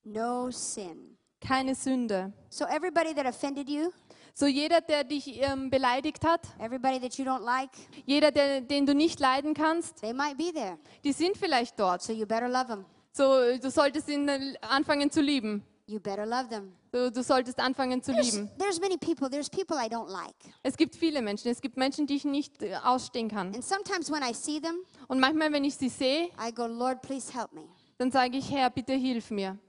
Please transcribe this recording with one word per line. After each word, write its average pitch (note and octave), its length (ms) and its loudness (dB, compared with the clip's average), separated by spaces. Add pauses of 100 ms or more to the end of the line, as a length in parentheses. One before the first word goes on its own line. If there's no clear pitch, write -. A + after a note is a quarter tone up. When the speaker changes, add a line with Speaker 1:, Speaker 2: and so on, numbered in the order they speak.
Speaker 1:
No A#3+ 460 -4
sin. - 640 -10 (240)
Speaker 2:
Keine C4 340 0
Sünde. G#3+ 600 -2 (160)
Speaker 1:
So - 160 -4
everybody D#4+ 480 0
that C#4 100 -2
offended C4+ 420 -4
you, D4+ 280 -2 (400)
Speaker 2:
So C#4 120 2
jeder, D4 340 4
der D4+ 240 0
dich, C4 380 -8
ähm, C4+ 280 -2
beleidigt C4+ 540 0
hat, E4+ 160 4 (180)
Speaker 1:
everybody B3+ 420 -2
that B3 180 -6
you C4+ 60 -4
don't B3+ 200 -2
like, C4 260 -2 (360)
Speaker 2:
jeder, D4 240 6
der, C#4 300 2
den C#4 260 2
du C#4+ 80 6
nicht D#4 260 4
leiden C#4 340 2
kannst, D#4+ 460 0
Speaker 1:
they A3 120 -6
might C#4 260 -2
be E4+ 140 -2
there. G3+ 260 -6 (260)
Speaker 2:
die C#4+ 80 2
sind F4+ 240 0
vielleicht C4 420 0
dort. F#3 240 2
Speaker 1:
So - 100 -6
you A3 140 -4
better A3+ 220 0
love B3 240 0
'em. G3 120 -8 (280)
Speaker 2:
So, C4 460 6
du B3+ 120 -2
solltest C#4+ 380 2
ihn, C#4+ 200 0
äh, C4+ 320 -2
anfangen C#4+ 500 2
zu D#4+ 100 2
lieben. A3+ 440 0 (220)
Speaker 1:
You G#3+ 120 -8
better G3+ 260 -6
love A#3+ 240 -2
them. G3+ 240 -10 (200)
Speaker 2:
Du, B3 180 2
du A#3+ 120 -2
solltest B3+ 360 2
anfangen B3+ 440 0
zu C#4 100 -4
Speaker 1:
There's, B3+ 200 4
Speaker 2:
lieben. G#3 260 -4
Speaker 1:
there's F#4 220 0
many F#4+ 160 0
people, C#4+ 320 -2
there's C#4 220 -4
people E4+ 260 -4
I A#3+ 120 -2
don't A3+ 200 -6
like. F#3 260 -12 (280)
Speaker 2:
Es C4+ 140 -2
gibt - 180 2
viele D4+ 260 0
Menschen. G#3 300 -2
Es A#3+ 100 -2
gibt B3 160 -6
Menschen, C#4 300 2
die C#4 100 0
ich C#4 80 -4
nicht, C#4+ 380 -2
äh, F#3+ 140 -6
ausstehen B3 520 0
kann. G3 260 -4
Speaker 1:
And B3 100 -8
sometimes G4 460 -2
when D4 120 -2
I B3 100 -2
see D4+ 280 -4
them, E4 160 -4 (320)
Speaker 2:
Und C4 120 0
manchmal, D4+ 320 4
wenn C#4+ 120 2
ich C#4 120 0
sie C4 120 -2
sehe, C#4+ 400 0 (120)
Speaker 1:
I A3+ 140 -6
go, A#3 120 -4
"Lord, B3 360 -2
please C4+ 340 -8
help A#3 160 -8
me." D#3+ 120 -16 (340)
Speaker 2:
dann B3+ 140 2
sage B3+ 260 4
ich, C4+ 120 -6
„Herr, B3+ 200 4
bitte C4 240 -4
hilf B3+ 360 0
mir.“ G3 280 -4 (100)